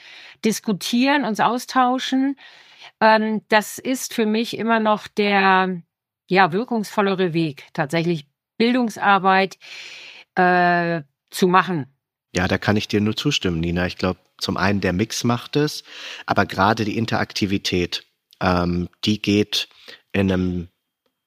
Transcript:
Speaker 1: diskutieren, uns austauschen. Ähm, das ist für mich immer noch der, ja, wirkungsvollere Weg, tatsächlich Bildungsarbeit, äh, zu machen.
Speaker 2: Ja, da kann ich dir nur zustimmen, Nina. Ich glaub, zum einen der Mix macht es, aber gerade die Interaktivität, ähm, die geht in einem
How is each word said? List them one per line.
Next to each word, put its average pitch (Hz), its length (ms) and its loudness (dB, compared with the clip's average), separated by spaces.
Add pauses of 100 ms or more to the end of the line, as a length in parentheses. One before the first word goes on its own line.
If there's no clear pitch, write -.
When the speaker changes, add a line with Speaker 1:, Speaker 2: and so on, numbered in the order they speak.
(440)
Speaker 1:
diskutieren, 240 800 0
uns 214 160 -4
austauschen. 262 960 0 (640)
Ähm, 220 480 4
das 214 320 0
ist - 340 -6
für 226 120 0
mich 220 320 -2
immer 226 220 0
noch 214 280 0
der, 190 760 2 (460)
ja, 180 240 4
wirkungsvollere 196 840 -2
Weg, 160 400 -4
tatsächlich 165 540 -2 (300)
Bildungsarbeit, 202 1000 2 (800)
äh, 175 680 2 (260)
zu - 180 2
machen. 180 380 2 (500)
Speaker 2:
Ja, 90 120 0
da 98 100 0
kann 101 180 0
ich 107 120 -2
dir 104 140 0
nur 107 140 0
zustimmen, 95 440 -2
Nina. 85 280 -2
Ich - 100 -10
glaub, 92 200 -2 (200)
zum - 200 -4
einen 98 240 0
der 92 120 0
Mix 98 300 -4
macht 120 320 -2
es, 147 280 -2 (420)
aber 101 200 2
gerade 104 400 0
die 104 120 -4
Interaktivität, 98 1080 -2 (360)
ähm, 87 480 0 (160)
die 107 160 0
geht - 480 0 (420)
in 98 200 2
einem 90 360 -2 (600)